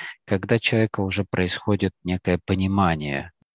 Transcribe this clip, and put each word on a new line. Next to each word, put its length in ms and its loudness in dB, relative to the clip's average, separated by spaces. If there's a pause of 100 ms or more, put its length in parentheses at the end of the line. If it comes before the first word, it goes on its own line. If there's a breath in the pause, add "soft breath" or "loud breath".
(260 loud breath)
когда 340 0
человека 420 0
уже 280 -2
происходит 640 0 (100)
некое 420 0
понимание, 840 0 (240)